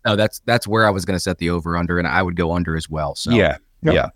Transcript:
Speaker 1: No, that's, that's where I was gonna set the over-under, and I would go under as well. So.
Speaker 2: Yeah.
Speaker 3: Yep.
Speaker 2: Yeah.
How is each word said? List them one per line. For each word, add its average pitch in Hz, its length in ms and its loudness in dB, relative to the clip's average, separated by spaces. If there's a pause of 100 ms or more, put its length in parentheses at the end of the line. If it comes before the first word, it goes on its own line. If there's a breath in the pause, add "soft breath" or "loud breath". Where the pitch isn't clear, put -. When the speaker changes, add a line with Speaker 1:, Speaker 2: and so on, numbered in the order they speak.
Speaker 1:
No, 107 100 2
that's, 107 300 -2
that's 117 220 0
where 110 180 4
I 104 60 4
was 95 140 -2
gonna 92 140 -2
set 90 200 -4
the 85 100 0
over-under, 87 480 -2
and 85 100 0
I 82 140 0
would 87 140 -2
go 85 160 0
under 85 260 -2
as 78 100 -8
well. 76 280 -6
So. - 160 -4
Speaker 2:
Yeah. 92 260 4 (240)
Speaker 3:
Yep. 120 140 2
Speaker 2:
Yeah. 69 200 2